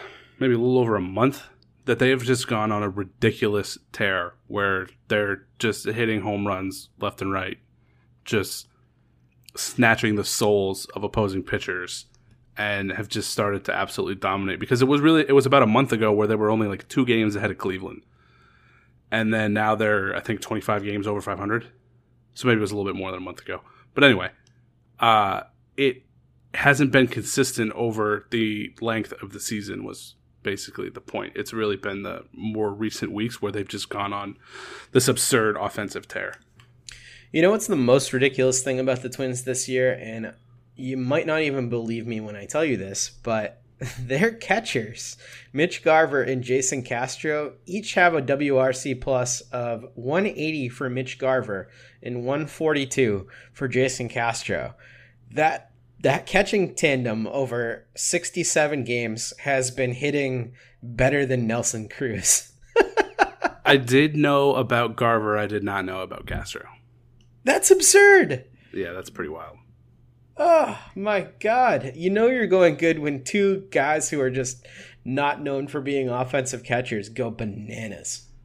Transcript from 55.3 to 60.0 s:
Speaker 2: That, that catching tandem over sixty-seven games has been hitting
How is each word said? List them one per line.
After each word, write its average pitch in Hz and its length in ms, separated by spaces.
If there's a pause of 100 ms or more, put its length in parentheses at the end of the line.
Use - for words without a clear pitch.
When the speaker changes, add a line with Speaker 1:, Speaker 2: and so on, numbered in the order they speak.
Speaker 2:
That, 151 400 (280)
that 139 260
catching 196 480
tandem 123 540
over 120 580 (100)
sixty-seven 151 920
games 120 540
has 135 320
been 127 200
hitting 131 640 (280)